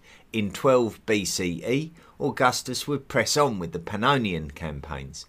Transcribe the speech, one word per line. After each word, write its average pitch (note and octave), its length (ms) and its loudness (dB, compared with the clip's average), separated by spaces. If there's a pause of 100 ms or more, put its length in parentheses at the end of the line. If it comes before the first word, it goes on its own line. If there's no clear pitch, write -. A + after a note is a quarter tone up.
(320)
in G#2 200 -2
twelve B2+ 540 2
B G#2+ 200 2
C F2+ 380 -2
E, C#3 280 -2 (280)
Augustus C3+ 680 0
would C#3+ 200 -4
press A#2 300 2
on B2+ 220 4
with E2+ 120 -4
the E2+ 80 -6
Pannonian G#2 720 0
campaigns, C#2 760 -10